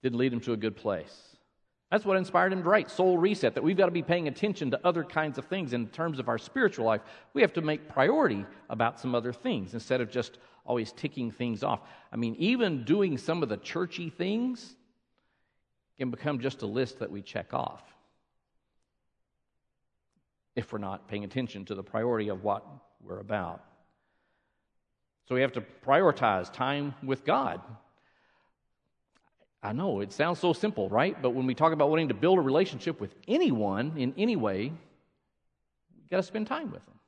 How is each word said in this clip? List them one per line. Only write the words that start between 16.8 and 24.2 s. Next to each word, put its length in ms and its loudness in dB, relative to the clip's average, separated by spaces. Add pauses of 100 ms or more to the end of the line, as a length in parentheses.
that 120 -8
we 100 -10
check 320 -8
off 300 -4 (2750)
if 180 -8
we're 60 -6
not 280 -10
paying 160 -8
attention 420 -8
to 100 -8
the 80 -10
priority 460 -2
of 140 -6
what 220 -2 (360)
we're 180 -12
about. 440 -6 (1600)